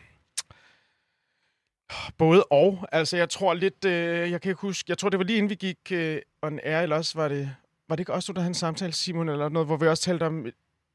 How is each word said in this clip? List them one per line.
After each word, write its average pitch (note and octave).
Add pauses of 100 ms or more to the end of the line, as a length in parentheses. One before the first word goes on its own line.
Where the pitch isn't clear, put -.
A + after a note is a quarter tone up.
(2250)
både E3
og. F3+
Altså, D#3+
jeg E3+
tror F#3+
lidt, F#3+
øh, E3+
jeg F3
kan F#3+
ikke F#3
huske, G3
jeg F3
tror, G3+
det F#3+
var F#3
lige A3
inden G#3
vi G3+
gik, F#3 (140)
øh, D#3+ (240)
on D#3
air, D#3
eller D3+
også D#3+
var D#3
det, C#3 (400)
var D#3+
det D3+
ikke -
også, F3+
der F#3
havde F3
en F3+
samtale, E3
Simon, E3
eller D3
noget, D#3+
hvor D#3
vi E3
også D#3+
talte E3+
om, D#3+ (500)